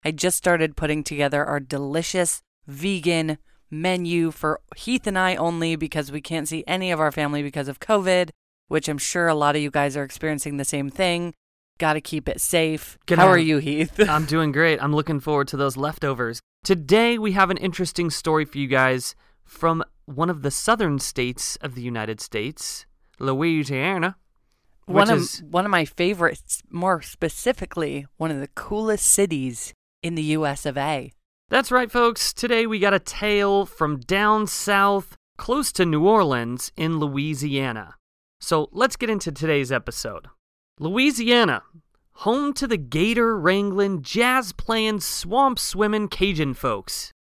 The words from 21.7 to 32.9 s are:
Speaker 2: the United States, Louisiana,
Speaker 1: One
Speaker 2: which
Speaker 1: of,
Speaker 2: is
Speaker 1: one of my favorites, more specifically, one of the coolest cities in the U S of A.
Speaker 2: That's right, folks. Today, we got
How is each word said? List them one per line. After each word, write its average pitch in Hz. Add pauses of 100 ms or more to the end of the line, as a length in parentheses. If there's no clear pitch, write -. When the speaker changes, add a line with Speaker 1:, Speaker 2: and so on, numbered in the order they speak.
Speaker 2:
the 123
United 110
States, - (320)
Louisiana, 156 (720)
Speaker 1:
One 196
Speaker 2:
which -
Speaker 1:
of, 151
Speaker 2:
is 131
Speaker 1:
one 175
of 202
my 170
favorites, 175
more 175
specifically, 156 (120)
one 160
of 143
the 143
coolest 214
cities 139 (260)
in 170
the 160
U 151
S 139
of 139
A. 139 (380)
Speaker 2:
That's 254
right, 247
folks. 240
Today, 233
we 220
got 196